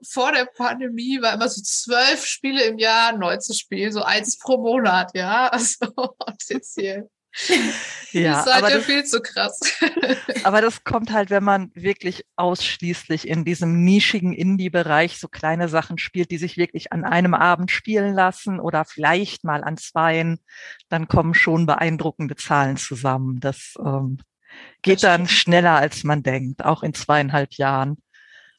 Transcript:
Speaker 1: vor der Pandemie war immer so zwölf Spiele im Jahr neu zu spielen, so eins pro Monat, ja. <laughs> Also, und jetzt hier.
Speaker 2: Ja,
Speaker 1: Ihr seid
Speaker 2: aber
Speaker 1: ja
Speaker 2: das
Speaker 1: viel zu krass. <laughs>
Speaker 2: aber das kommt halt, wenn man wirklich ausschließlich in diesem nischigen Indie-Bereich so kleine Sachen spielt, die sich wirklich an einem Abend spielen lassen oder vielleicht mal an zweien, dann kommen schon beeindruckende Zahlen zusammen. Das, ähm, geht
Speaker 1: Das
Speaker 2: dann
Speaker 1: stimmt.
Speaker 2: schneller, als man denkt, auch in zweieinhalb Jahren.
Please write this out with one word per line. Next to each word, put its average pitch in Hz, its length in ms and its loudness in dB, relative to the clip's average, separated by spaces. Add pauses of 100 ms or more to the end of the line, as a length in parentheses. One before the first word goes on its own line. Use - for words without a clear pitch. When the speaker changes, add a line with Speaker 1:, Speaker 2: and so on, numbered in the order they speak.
Speaker 1:
vor 269 280 0
der 254 100 2
Pandemie 247 800 -4
war 226 120 2
immer 226 140 -2
so 202 140 -6
zwölf 247 640 0
Spiele 269 380 -2
im 220 140 0
Jahr 226 400 2
neu 180 200 -2
zu - 160 -8
spielen, 196 400 -4
so 208 80 -4
eins 208 360 -2
pro 262 200 0
Monat, 226 560 2
ja. 208 340 0
<laughs> 240 60 0
Also, 240 320 -2 (100)
und 254 540 -8
jetzt - 280 -8
hier. 202 300 -6 (1040)
Speaker 2:
Ja, 165 280 2
Speaker 1:
Ihr - 40 2
seid 254 120 4
Speaker 2:
aber 208 160 4
Speaker 1:
ja - 60 4
Speaker 2:
das 226 80 -2
Speaker 1:
viel 285 200 0
zu 226 160 -2
krass. - 400 -6 (420)
<laughs> 262 400 -2
Speaker 2:
aber 208 160 4
das 220 240 0
kommt 226 300 -4
halt, 202 160 2
wenn 202 160 2
man 196 280 2
wirklich 185 520 -6 (100)
ausschließlich 175 920 -2
in 165 200 -2
diesem 170 400 0
nischigen 185 480 4
Indie-Bereich 175 880 0
so - 100 -14
kleine 165 400 -2
Sachen 160 280 -2
spielt, - 340 -4
die 170 60 -6
sich 175 200 -6
wirklich 175 340 -4
an 165 140 -4
einem 175 280 4
Abend 175 380 2
spielen 202 420 0
lassen 185 460 0
oder 156 240 -2
vielleicht 165 640 0
mal 147 180 -2
an 156 140 -4
zweien, 165 640 0 (480)
dann 165 180 -4
kommen 165 260 2
schon 165 320 2
beeindruckende 156 680 -2
Zahlen 139 400 0
zusammen. 131 640 -4
Das, - 400 -6
ähm, 135 380 -4 (640)
geht 190 160 4
Speaker 1:
Das - 60 -2
Speaker 2:
dann 175 240 4
Speaker 1:
stimmt. - 120 2
Speaker 2:
schneller, 175 360 6
als 147 280 0
man 147 200 0
denkt, 131 420 -2
auch 151 180 2
in 156 100 -4
zweieinhalb 143 600 0
Jahren. 139 460 0 (600)